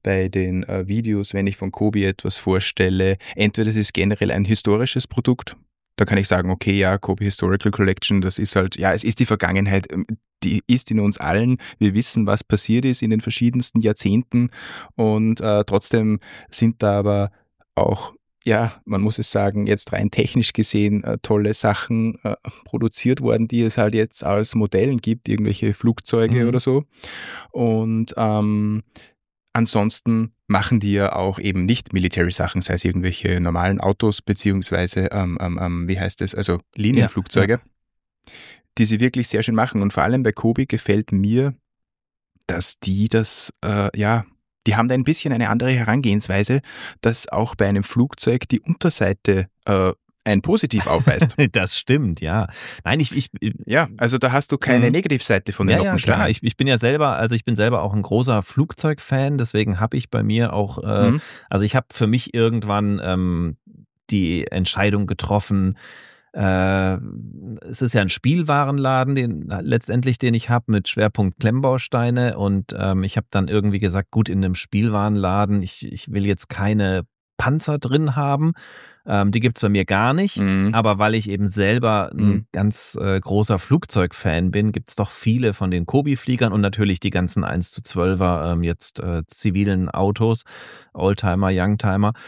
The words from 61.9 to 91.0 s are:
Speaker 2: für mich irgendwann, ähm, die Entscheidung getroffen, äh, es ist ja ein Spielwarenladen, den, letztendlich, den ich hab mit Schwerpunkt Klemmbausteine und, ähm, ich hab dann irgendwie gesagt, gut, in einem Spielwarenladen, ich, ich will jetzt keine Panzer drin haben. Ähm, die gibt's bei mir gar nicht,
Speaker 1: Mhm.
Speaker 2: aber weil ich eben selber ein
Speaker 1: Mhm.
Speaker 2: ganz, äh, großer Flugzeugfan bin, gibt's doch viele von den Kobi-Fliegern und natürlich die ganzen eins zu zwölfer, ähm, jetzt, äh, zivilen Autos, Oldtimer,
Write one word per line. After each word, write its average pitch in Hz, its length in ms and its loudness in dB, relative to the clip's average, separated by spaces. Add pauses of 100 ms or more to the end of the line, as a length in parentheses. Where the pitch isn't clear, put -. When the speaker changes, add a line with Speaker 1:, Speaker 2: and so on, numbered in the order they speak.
Speaker 2:
für - 140 0
mich 120 300 0
irgendwann, 104 680 0
ähm, 87 540 -2 (540)
die 87 340 0
Entscheidung 101 640 0
getroffen, 98 680 -2 (580)
äh, 95 640 0 (640)
es - 200 -10
ist 120 120 0
ja 113 80 2
ein 95 80 0
Spielwarenladen, 139 1080 0
den, 113 320 -2 (140)
letztendlich, 123 580 0
den 123 160 2
ich 113 140 -2
hab 120 200 0
mit 104 180 0
Schwerpunkt 104 520 0
Klemmbausteine 123 1000 0
und, 98 400 -2
ähm, 95 260 0
ich 98 140 -4
hab 110 140 -2
dann 98 160 0
irgendwie 101 320 0
gesagt, 98 320 -2
gut, 110 180 0
in 95 160 0
einem 90 100 -2
Spielwarenladen, 101 1080 0
ich, - 280 -12
ich - 200 -12
will 101 160 -2
jetzt 98 200 -2
keine 98 540 0 (360)
Panzer 147 420 0
drin 139 360 -2
haben. 147 380 0 (520)
Ähm, 101 260 0
die 113 80 0
gibt's 117 220 0
bei 113 80 2
mir 101 140 2
gar 101 300 2
nicht, 196 240 0
Speaker 1:
Mhm. 95 360 0
Speaker 2:
aber 110 260 2
weil 107 160 2
ich 107 120 -2
eben 101 200 -2
selber 104 680 2
ein - 100 -12
Speaker 1:
Mhm. 101 280 2
Speaker 2:
ganz, - 500 -2
äh, 98 180 0
großer 101 380 2
Flugzeugfan 90 920 0
bin, 104 200 0
gibt's - 240 -8
doch 101 140 -2
viele 117 440 0
von 95 180 -4
den 87 160 -2
Kobi-Fliegern 127 640 0
und 104 80 2
natürlich 101 380 0
die 101 100 -4
ganzen 90 340 0
eins 80 280 -4
zu - 100 -12
zwölfer, 90 720 0
ähm, 85 100 0
jetzt, - 360 -6
äh, 85 280 -4
zivilen 98 600 -2
Autos, 110 540 0 (500)
Oldtimer, 95 580 0